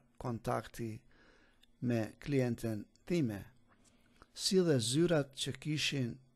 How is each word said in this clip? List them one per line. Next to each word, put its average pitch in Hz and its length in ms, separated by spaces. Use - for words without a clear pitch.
kontakti 117 840
me 120 380
klienten 117 720
time, 113 420
si - 320
dhe 165 180
zyrat 139 560
që - 180
kishin 135 580